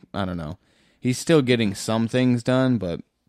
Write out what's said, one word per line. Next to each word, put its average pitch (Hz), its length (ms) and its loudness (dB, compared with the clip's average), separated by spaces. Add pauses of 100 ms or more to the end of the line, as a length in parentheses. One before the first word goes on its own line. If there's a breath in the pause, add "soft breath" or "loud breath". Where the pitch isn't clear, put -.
(140)
I 101 100 -4
don't 90 140 -6
know. 80 200 -10 (420 soft breath)
He's 127 180 -2
still 160 240 4
getting 117 320 2
some 113 340 -2
things 123 340 2
done, 127 360 2
but 87 220 -4 (280)